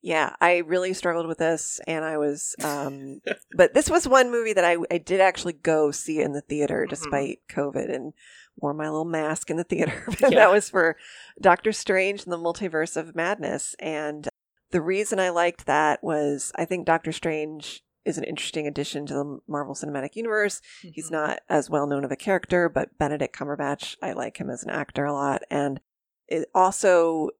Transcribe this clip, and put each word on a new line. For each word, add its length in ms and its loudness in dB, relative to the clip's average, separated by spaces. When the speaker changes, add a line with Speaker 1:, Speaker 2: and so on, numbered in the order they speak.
Speaker 1:
Yeah, 380 0
I 180 6
really 360 -2
struggled 320 -2
with 120 -6
this, 500 0
and 160 -4
I 120 -4
was, 460 -2
um, 580 -6
Speaker 2:
<laughs> 200 -20
Speaker 1:
but 180 6
this 160 4
was 160 2
one 240 6
movie 220 0
that 120 4
I, 120 6
I 80 0
did 220 0
actually 340 4
go 360 2
see 300 -4
in 120 0
the 100 -6
theater 400 -2
Speaker 2:
Mm-hmm. 80 -4
Speaker 1:
despite 480 -4
covid 440 -4
and 180 -8
wore 140 -4
my 120 -6
little 200 -2
mask 460 -4
in 80 -2
the 60 -2
theater. 420 -2
<laughs> 160 -2
And 100 6
Speaker 2:
Yeah. 80 8
Speaker 1:
that 120 10
was 180 4
for 260 2
Doctor 320 6
Strange 520 0
and 80 -6
the 60 -4
Multiverse 580 -2
of 200 -8
Madness. 640 -4
And 480 -6
the 100 0
reason 380 0
I 120 4
liked 360 0
that 380 2
was 500 -2
I 100 -2
think 220 -4
Doctor 260 0
Strange 680 -6
is 120 -4
an 80 2
interesting 420 -4
addition 400 -4
to 80 -8
the 340 -6
Marvel 260 -4
Cinematic 400 -6
Universe. 480 -2
He's 240 -14
Speaker 2:
Mm-hmm. 80 -8
Speaker 1:
not 340 -2
as 200 2
well 200 0
known 160 -2
of 80 -4
a 40 -6
character, 520 0
but 300 -4
Benedict 380 -2
Cumberbatch, 680 -6
I 100 -6
like 260 -8
him 120 -6
as 120 -10
an 80 -10
actor 340 -4
a 80 -2
lot. 380 -2
And 300 -2
it 260 -4
also 840 4